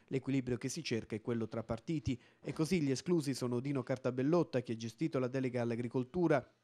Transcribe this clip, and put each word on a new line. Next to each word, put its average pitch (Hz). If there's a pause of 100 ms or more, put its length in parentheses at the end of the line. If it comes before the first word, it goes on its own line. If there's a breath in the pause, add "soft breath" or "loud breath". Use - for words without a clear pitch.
L'equilibrio 127
che 131
si 151
cerca 110
è 104
quello 113
tra 113
partiti. 139 (240 soft breath)
E 151
così 160
gli 139
esclusi 143
sono 123
Dino 135
Cartabellotta, 131
che 117
ha -
gestito 117
la 127
delega 123
all'agricoltura 123 (160)